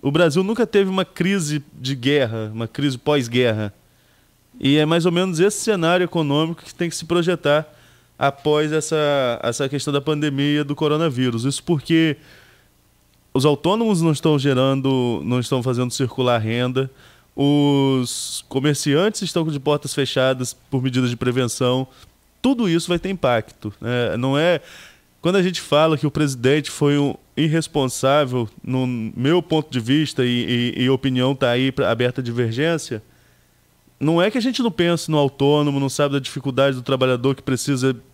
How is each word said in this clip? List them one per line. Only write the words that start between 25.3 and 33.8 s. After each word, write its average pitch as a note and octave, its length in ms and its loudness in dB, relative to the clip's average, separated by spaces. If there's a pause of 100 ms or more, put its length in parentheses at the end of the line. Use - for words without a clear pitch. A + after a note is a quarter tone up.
a F#3+ 60 4
gente F3+ 180 -2
fala D3+ 380 2
que D#3 80 -2
o C#3+ 40 0
presidente C#3 600 0
foi C#3+ 260 2
um C#3+ 180 0 (220)
irresponsável, C#3 1120 0 (160)
no B2+ 220 -2
meu B2+ 560 0
ponto D#3 280 -2
de B2+ 100 -4
vista C3+ 440 0
e, A#2+ 540 0
e, B2 60 0
e B2+ 40 2
opinião C3 460 2
tá C3+ 160 0
aí C3 200 2
pra, B2+ 200 0
aberta B2 320 -2
a - 20 -6
divergência, A#2+ 800 -4 (960)